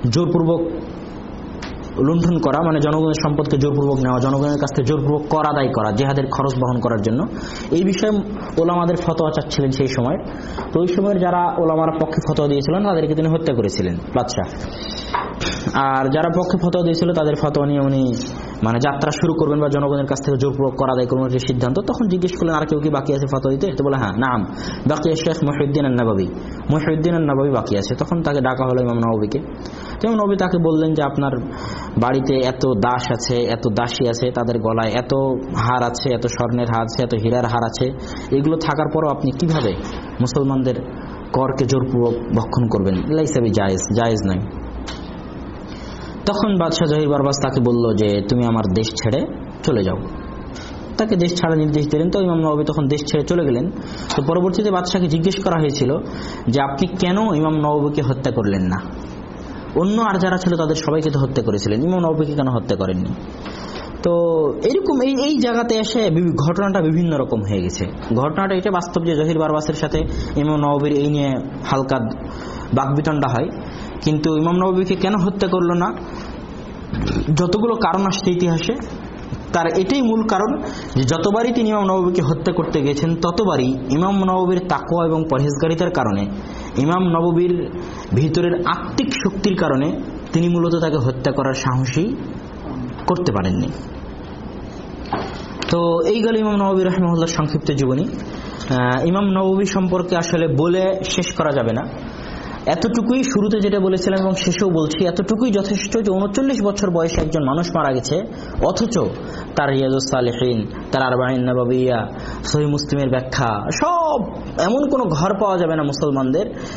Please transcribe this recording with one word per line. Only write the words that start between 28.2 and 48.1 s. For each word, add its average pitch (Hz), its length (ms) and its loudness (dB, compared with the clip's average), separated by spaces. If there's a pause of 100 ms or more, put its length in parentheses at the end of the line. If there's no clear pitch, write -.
তাকে 143 200 0
ডাকা 131 240 0
হলো 127 160 2
ইমাম 120 160 0
নববীকে। 113 420 0 (640)
তো 214 60 0
ইমাম 226 80 2
নববী 202 200 2
তাকে 180 220 0
বললেন 160 360 4
যে, 151 100 0
"আপনার 139 280 0 (720)
বাড়িতে 135 360 2
এত 127 300 0
দাস 123 440 2
আছে, 120 320 0
এত 113 240 0
দাসী 120 400 0
আছে, 117 240 0
তাদের 117 280 0
গলায় 110 340 0
এত 123 200 0 (420)
হার 123 280 2
আছে, 123 300 0
এত 117 140 0
স্বর্ণের 120 480 0
হার 113 80 2
আছে, 117 200 -2
এত 117 200 0
হীরার 120 220 2
হার 117 180 0
আছে, 127 280 0 (440)
এগুলো 151 220 2
থাকার 151 360 0
পরও 160 140 2
আপনি 139 240 0
কিভাবে 147 420 0 (460)
মুসলমানদের 131 560 2 (580)
করকে 131 320 0
জোরপূর্বক 123 480 2 (220)
ভক্ষণ 117 320 2
করবেন? 175 280 2 (120)
লাইসা 156 340 2
বি 117 80 2
জায়েজ, 98 300 2 (160)
জায়েজ 117 220 2 (100)
নয়।" 95 140 0 (1800)
তখন 202 320 2
বাদশাহ 165 300 2
জহির 151 220 2
বারবাস 139 340 2
তাকে 135 180 2
বলল 117 340 4
যে, 104 340 2